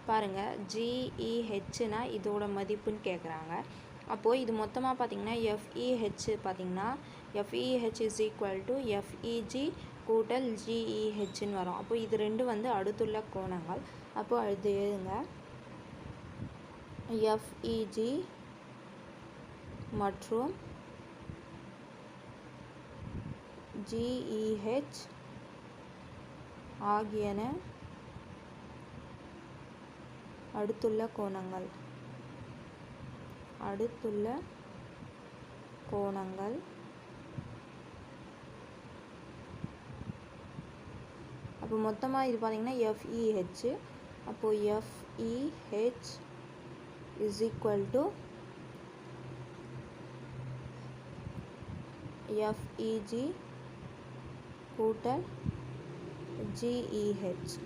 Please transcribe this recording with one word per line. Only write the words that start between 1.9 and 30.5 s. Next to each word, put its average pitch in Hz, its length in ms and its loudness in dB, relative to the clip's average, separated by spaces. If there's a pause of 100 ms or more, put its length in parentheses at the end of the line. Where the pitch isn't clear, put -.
இதோட 208 400 2
மதிப்புன்னு 208 520 2
கேக்குறாங்க. 165 500 0 (540)
அப்போ 214 300 6
இது 233 180 4
மொத்தமா 233 380 4
பார்த்தீங்கன்னா 226 420 2 (120)
எஃப் 208 280 2
இ 240 120 2 (100)
ஹெச் 214 320 2 (100)
பார்த்தீங்கன்னா 185 500 0 (460)
எஃப் 202 200 2
இ 247 100 6 (120)
ஹெச் 233 240 4
is 214 200 4
equal 208 420 4
to 240 120 4 (160)
எஃப் 202 320 2
இ 233 120 2 (120)
ஜி 262 160 2 (400)
கூட்டல் 226 440 6 (100)
ஜி 226 200 2 (140)
இ 214 120 4 (100)
ஹெச்னு 202 440 2
வரும். 180 220 2
அப்போ 214 180 2
இது 220 200 4
ரெண்டு 214 280 6
வந்து 233 260 4
அடுத்துள்ள 214 480 4 (100)
கோணங்கள். 185 520 0 (340)
அப்போ 214 240 4
அது 202 340 4
எழுதுங்க, 196 380 2 (2250)
எஃப் 214 260 6 (120)
இ 226 120 4 (140)
ஜி 220 180 4 (1900)
மற்றும் 214 560 4 (3250)
ஜி 226 220 2 (260)
இ 220 120 2 (160)
ஹெச் 247 400 2 (1900)
ஆகியன 208 540 4 (3000)